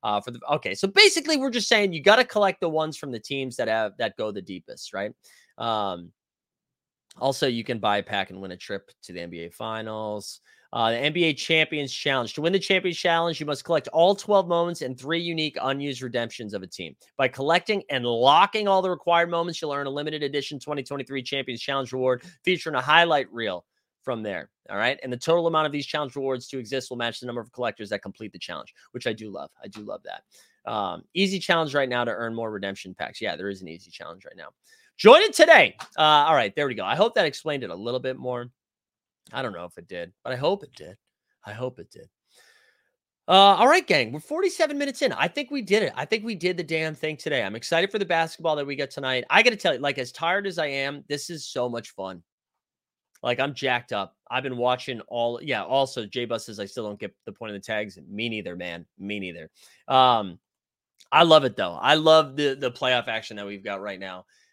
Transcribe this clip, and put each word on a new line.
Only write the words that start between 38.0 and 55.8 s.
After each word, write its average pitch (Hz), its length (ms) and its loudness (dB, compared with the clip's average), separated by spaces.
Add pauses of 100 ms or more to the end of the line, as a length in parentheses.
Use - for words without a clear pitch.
more. 123 320 -8 (840)
I 131 80 -6
don't 113 120 -6
know 87 120 -10
if - 120 -16
it 87 100 -18
did, 87 240 -10 (120)
but 127 100 -6
I - 20 -6
hope 165 280 -2
it - 100 -20
did. 85 240 -18 (480)
I 104 80 -12
hope 123 260 -10
it 85 120 -20
did. - 160 -20 (1200)
Uh, 196 280 8
all 220 120 6
right, 330 180 6
gang, 127 260 2
we're 151 80 -8
forty-seven 311 580 -2
minutes 277 240 -4
in. 240 120 0
I 147 140 0
think 277 240 -8
we 277 100 -4
did 202 220 2
it. 147 120 -2
I 135 100 -6
think 214 200 -2
we 226 100 -6
did 175 220 -4
the 175 60 -4
damn 160 320 -4
thing 156 200 -6
today. 143 280 -4
I'm 101 120 -6
excited 170 360 -2
for 214 80 -4
the 190 60 -4
basketball 165 520 -2
that 143 100 -4
we 139 80 -6
get 139 160 -6
tonight. 131 380 -2
I 190 120 6
gotta 233 140 4
tell 175 180 0
you, 123 60 -4
like, 143 200 -2
as 123 120 -6
tired 190 360 -2
as 170 100 -8
I 156 100 -2
am, 139 400 -6
this 143 220 -6
is 160 180 -12
so 123 220 -4
much 117 220 -10
fun. 95 320 -10 (1000)
Like, 123 160 0
I'm 139 140 -2
jacked 123 400 -2
up. 98 240 -4 (120)
I've 127 140 -4
been 127 140 -6
watching 123 440 -2
all, 120 400 -4
yeah, 123 220 -2
also, 127 420 0